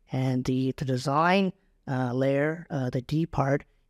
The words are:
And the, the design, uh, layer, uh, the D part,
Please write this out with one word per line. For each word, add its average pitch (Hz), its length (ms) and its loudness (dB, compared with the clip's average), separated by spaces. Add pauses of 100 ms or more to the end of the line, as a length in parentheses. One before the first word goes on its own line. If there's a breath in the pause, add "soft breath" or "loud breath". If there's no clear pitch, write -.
(120)
And 131 320 0
the, 131 340 0
the 147 80 -6
design, 156 680 2 (340)
uh, 127 260 -2
layer, 139 560 0
uh, 127 220 -4
the 131 100 -2
D 156 240 -2
part, 139 380 0 (260)